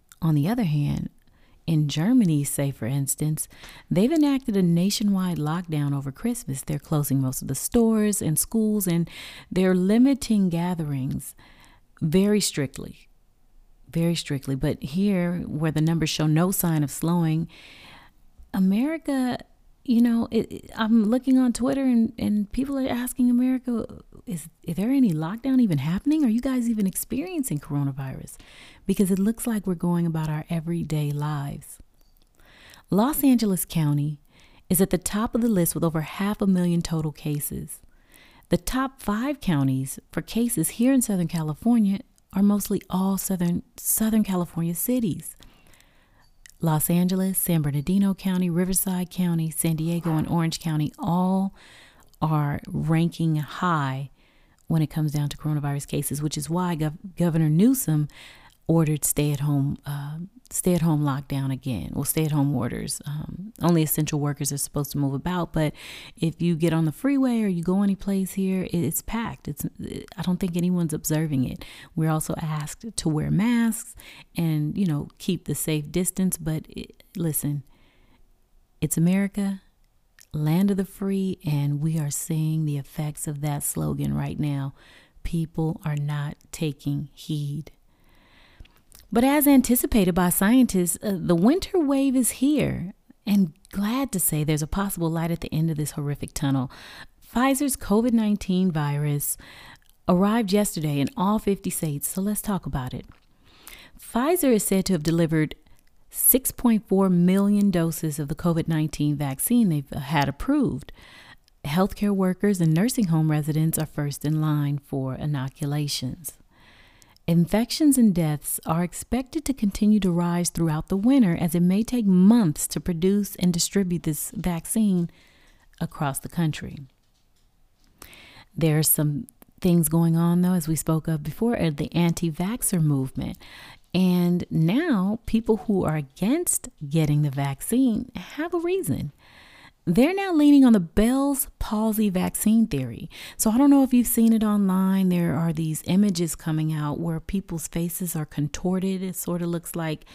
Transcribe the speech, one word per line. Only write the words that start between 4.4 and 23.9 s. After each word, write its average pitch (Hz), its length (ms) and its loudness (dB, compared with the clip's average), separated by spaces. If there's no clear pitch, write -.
a 190 60 4
nationwide 185 720 2
lockdown 151 580 -2
over 139 160 -4
Christmas. 233 520 -6
They're 147 160 -4
closing 143 420 0
most 131 220 -2
of - 40 -8
the - 60 -4
stores 214 720 2
and 156 160 0
schools, 214 480 0
and 170 200 2
they're 185 240 2
limiting 214 760 2
gatherings 156 880 -4
very 190 400 2
strictly, - 640 -6
very 165 280 0
strictly. 139 400 -4
But 139 260 -2
here, 175 640 0
where 156 260 -2
the 151 80 -2
numbers 156 300 2
show - 160 -2
no 156 240 4
sign 160 340 0
of 139 60 -4
slowing, 165 580 0
America, 254 840 0
you 233 180 4
know, 233 300 2
it, - 200 0
it, - 240 -16
I'm 226 280 4
looking 254 340 2
on 254 160 4
Twitter 269 300 0
and, 233 340 2
and 208 340 -2
people 269 260 -4
are 262 100 -2
asking 247 440 0
America, 247 540 0